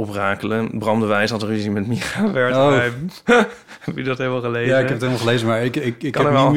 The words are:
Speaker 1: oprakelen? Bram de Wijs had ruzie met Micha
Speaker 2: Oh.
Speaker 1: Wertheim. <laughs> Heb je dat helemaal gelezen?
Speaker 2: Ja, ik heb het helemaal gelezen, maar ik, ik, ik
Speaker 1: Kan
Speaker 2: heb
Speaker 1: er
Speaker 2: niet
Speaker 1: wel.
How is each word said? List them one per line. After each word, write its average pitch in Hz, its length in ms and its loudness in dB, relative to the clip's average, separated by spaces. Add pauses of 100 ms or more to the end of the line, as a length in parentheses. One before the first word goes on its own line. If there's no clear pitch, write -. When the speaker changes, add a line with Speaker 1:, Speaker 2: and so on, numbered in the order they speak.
Speaker 1:
oprakelen? 104 760 -2
Bram 107 220 0
de 110 60 0
Wijs 104 240 2
had 107 120 -4
ruzie 107 280 -2
met 101 160 -2
Micha 123 380 -4
Speaker 2:
Oh. 208 80 0
Speaker 1:
Wertheim. 131 800 2 (140)
<laughs> 233 220 4 (340)
Heb - 160 -8
je 135 60 -6
dat 131 160 -2
helemaal 127 220 -2
gelezen? 120 280 -2
Speaker 2:
Ja, 131 100 4
ik 131 40 4
heb 131 100 0
het 117 80 -4
helemaal 123 240 -2
gelezen, 117 220 2
maar 113 180 2
ik, 123 120 -2
ik, 123 260 -4
ik 143 100 -4
Speaker 1:
Kan - 120 0
Speaker 2:
heb 147 80 2
Speaker 1:
er 139 60 4
Speaker 2:
niet 135 100 4
Speaker 1:
wel. - 80 4